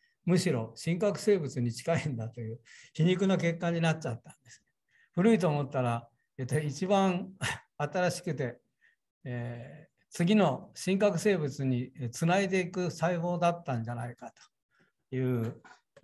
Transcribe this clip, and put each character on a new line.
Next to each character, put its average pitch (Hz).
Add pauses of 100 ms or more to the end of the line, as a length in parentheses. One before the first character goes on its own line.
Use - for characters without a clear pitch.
(240)
む 175
し 175
ろ 113
真 170
核 196
生 202
物 139
に 120
近 165
い -
ん 131
だ 110
と 117
い 110
う 113 (360)
皮 156
肉 185
な 190
結 165
果 170
に 170
な 165
っ 160
ち 160
ゃ 113
っ -
た -
ん -
で -
す。 - (480)
古 208
い 208
と 175
思 147
っ 127
た 131
ら、 120 (300)
え 131
っ 127
と、 143
一 151
番 190
<laughs> -
新 180
し -
く 160
て、 127 (680)
え 120
ー、 - (160)
次 175
の 175
真 190
核 196
生 202
物 147
に 127 (180)
つ -
な 180
い 196
で 185
い 180
く 180
細 170
胞 175
だ 170
っ 170
た 127
ん 113
じ 113
ゃ 120
な 120
い 123
か - (800)
と 131
い 127
う、 123 (440)